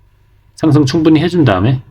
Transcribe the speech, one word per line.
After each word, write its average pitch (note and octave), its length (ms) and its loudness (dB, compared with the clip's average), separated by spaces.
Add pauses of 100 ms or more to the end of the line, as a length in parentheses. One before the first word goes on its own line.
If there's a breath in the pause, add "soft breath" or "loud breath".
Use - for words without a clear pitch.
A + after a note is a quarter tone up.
(540)
상승 D3+ 300 0
충분히 D#3+ 360 0
해준 E3+ 240 -2
다음에 A2+ 460 0